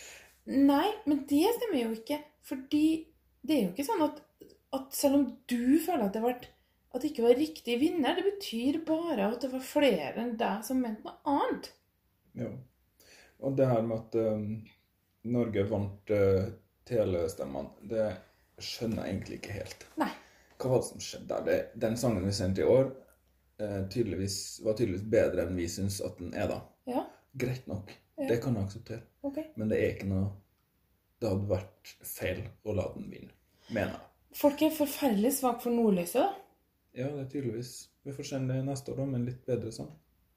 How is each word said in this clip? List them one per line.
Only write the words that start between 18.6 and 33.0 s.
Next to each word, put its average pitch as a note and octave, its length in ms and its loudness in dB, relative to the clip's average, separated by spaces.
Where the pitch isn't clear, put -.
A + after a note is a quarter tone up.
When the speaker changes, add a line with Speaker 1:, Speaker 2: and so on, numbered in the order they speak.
Speaker 2:
jeg F#2+ 80 -2
egentlig - 240 -6
ikke G2 180 -8
helt. - 300 -10
Speaker 1:
Nei. D#4 140 0
Speaker 2:
Hva B2+ 100 -2
var - 140 4
det - 60 -10
som - 120 -14
skjedde - 260 -10
der? - 160 -4
Det, E2+ 140 4
den A2+ 180 0
sangen G2+ 300 2
vi G2 80 2
sendte F#2+ 260 0
i C#2+ 60 4
år, C3 240 6
eh, G2+ 280 -2
tydeligvis, G2 500 -2
var A2 140 2
tydeligvis G#2 340 -2
bedre F2 380 4
enn F2+ 100 -2
vi E2+ 100 0
synes F#2+ 340 -2
at - 180 -6
den F2+ 160 -10
er F#2+ 160 0
da. - 80 -4
Speaker 1:
Ja. B3+ 200 -2
Speaker 2:
Greit B2+ 360 -4
nok. G2 240 -8
Speaker 1:
Ja. C#4 180 -4
Speaker 2:
Det A#2+ 120 2
kan B2+ 140 0
jeg G2 120 0
akseptere. A2 340 -12
Speaker 1:
Ok. C#4 180 -6
Speaker 2:
Men A2 180 -2
det - 80 4
er - 160 2
ikke F#2+ 120 -8
noe, F#2+ 200 0
det G#2+ 100 0
hadde G2+ 180 0
vært - 520 -4
feil - 420 -6
å G#2 160 -4
la F2+ 160 0
den - 180 -12